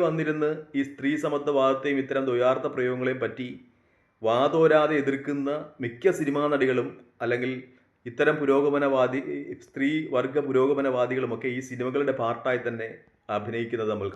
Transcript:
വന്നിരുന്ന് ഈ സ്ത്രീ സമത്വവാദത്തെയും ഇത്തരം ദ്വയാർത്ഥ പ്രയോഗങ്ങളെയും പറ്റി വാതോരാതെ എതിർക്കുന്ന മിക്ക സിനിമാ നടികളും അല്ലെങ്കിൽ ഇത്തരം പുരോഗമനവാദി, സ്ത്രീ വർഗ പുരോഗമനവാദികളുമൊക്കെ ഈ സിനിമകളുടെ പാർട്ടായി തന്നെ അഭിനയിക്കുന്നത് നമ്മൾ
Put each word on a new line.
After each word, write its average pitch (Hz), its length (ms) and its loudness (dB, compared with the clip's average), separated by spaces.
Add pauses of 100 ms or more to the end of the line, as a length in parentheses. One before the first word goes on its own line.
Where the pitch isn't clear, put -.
വന്നിരുന്ന് 156 440 0 (280)
ഈ 139 100 2
സ്ത്രീ 135 220 -4 (140)
സമത്വവാദത്തെയും 143 800 2
ഇത്തരം 135 260 -2
ദ്വയാർത്ഥ 127 440 2
പ്രയോഗങ്ങളെയും 127 500 -2
പറ്റി 123 240 -6 (760)
വാതോരാതെ 151 800 4
എതിർക്കുന്ന 139 480 -2 (340)
മിക്ക 120 260 0 (100)
സിനിമാ 143 220 0 (120)
നടികളും 131 340 2 (360)
അല്ലെങ്കിൽ 123 280 -2 (580)
ഇത്തരം 147 320 2
പുരോഗമനവാദി, 139 800 2 (460)
സ്ത്രീ 139 240 -2 (260)
വർഗ 135 220 0 (100)
പുരോഗമനവാദികളുമൊക്കെ 127 1000 0 (100)
ഈ 131 120 -6
സിനിമകളുടെ 131 520 -2
പാർട്ടായി 120 440 -2
തന്നെ 113 240 -6 (460)
അഭിനയിക്കുന്നത് 113 580 -4
നമ്മൾ 101 220 -4